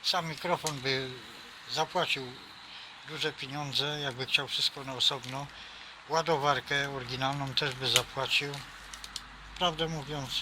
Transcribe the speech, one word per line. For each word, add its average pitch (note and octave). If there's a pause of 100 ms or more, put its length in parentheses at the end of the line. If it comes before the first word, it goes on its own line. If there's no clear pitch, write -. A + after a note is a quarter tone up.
Sam E3+
mikrofon D#3
by C3 (600)
zapłacił C#3 (760)
duże D3+
pieniądze, C#3+
jakby C3
chciał C3+
wszystko -
na C3+
osobno. C3 (640)
Ładowarkę C#3+
oryginalną C3+
też C3+
by C3
zapłacił. C3 (1040)
Prawdę E3
mówiąc, C#3+ (120)